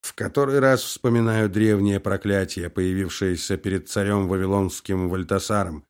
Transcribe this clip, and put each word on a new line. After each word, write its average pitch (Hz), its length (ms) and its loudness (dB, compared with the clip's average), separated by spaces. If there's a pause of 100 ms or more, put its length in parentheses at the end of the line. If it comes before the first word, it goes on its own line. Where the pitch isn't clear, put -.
в - 140 -14
который 139 460 0
раз 131 220 4
вспоминаю 113 680 2
древнее 101 500 4
проклятие, 95 720 -2
появившееся 92 840 -2
перед 95 320 -4
царём 101 400 0
вавилонским 95 800 -2
Вальтасаром. 92 800 -4